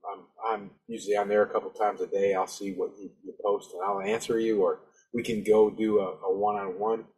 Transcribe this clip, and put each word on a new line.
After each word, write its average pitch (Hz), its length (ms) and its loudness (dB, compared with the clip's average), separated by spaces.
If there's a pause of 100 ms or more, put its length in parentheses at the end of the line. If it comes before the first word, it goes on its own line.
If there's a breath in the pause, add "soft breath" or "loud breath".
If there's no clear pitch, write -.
(120)
I'm, 95 120 -12 (220)
I'm 104 260 -4 (160)
usually 104 280 -2
on 101 140 0
there 104 140 6
a 98 60 2
couple 98 200 -2
times 101 320 -2
a 87 60 -2
day. 98 260 2
I'll 95 140 0
see 98 260 -8
what 90 260 -4
you, 95 120 -14 (120)
you 95 100 -14 (120)
post, 101 280 0
and - 120 -8
I'll 98 160 -2
answer 113 380 -2
you, 110 220 2
or 87 180 2 (340 soft breath)
we 117 100 -4
can 107 200 -4
go 107 260 6
do 107 300 2
a, 92 260 -2
a 95 120 0
one-on-one. 104 680 -2 (120)